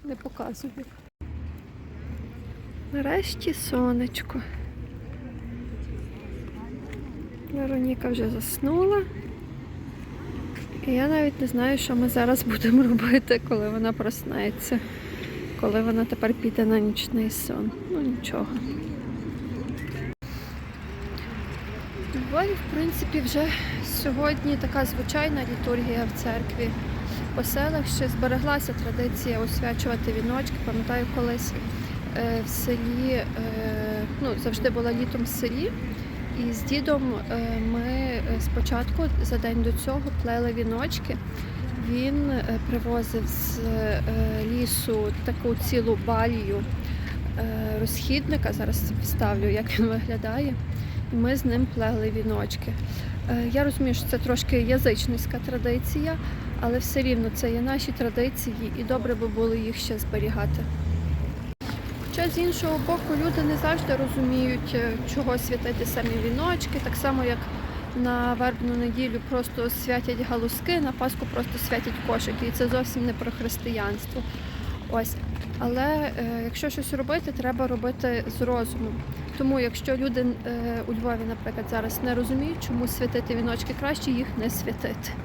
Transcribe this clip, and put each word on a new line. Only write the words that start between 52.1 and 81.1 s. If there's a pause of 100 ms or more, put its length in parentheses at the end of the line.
віночки. (560)
Е,
я
розумію,
що
це
трошки
язичницька
традиція, (440)
але
все
рівно
це
є
наші
традиції,
і
добре
би
було
їх
ще
зберігати. (1500)
Хоча,
з
іншого
боку,
люди
не
завжди
розуміють,
е, (240)
чого
святити
самі (160)
віночки,
так
само,
як (640)
на
вербну
неділю (100)
просто
святять
галузки,
на
Пасху
просто
святять (140)
кошики,
і
це
зовсім
не
про
християнство. (720)
Ось. (440)
Але,
е,
якщо
щось
робити,
треба
робити (160)
з
розумом. (440)
Тому,
якщо
люди, (200)
е,
у
Львові, (100)